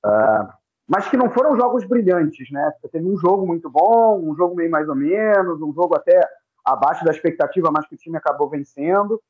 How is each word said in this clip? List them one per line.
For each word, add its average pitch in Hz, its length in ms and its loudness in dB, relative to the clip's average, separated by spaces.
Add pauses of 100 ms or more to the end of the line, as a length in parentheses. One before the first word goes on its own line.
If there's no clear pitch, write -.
Ah, 107 520 0 (320)
mas 196 200 0
que 277 80 0
não 247 140 2
foram 262 260 2
jogos 247 280 0
brilhantes, 180 640 0
né? 147 220 -4 (180)
Teve 165 160 -6
um 196 100 -2
jogo 185 300 0
muito 165 240 -6
bom, 208 580 2
um 151 60 -4
jogo 175 220 0
meio 170 120 -2
mais 156 200 -2
ou 143 80 -4
menos, 180 640 0
um 151 100 -6
jogo 165 220 0
até 175 260 4 (440)
abaixo 151 400 -2
da 160 80 2
expectativa, 160 580 -2
mas 151 160 -2
que - 80 -20
o - 40 -20
time 165 200 -12
acabou 143 320 -2
vencendo. 180 800 -4